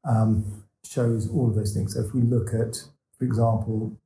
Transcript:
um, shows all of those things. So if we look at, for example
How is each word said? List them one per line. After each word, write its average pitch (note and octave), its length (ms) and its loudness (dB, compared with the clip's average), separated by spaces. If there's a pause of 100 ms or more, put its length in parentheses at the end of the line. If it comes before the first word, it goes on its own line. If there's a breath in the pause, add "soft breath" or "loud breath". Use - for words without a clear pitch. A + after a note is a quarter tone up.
um, A2 560 0 (200)
shows A#2 440 0
all B2+ 200 2
of G#2 80 0
those G2+ 180 -2
things. G2 200 -2
So - 60 -2
if G#2 140 -4
we B2 80 2
look A#2 320 2
at, A2 260 -2 (380)
for C3 60 -2
example A2+ 800 0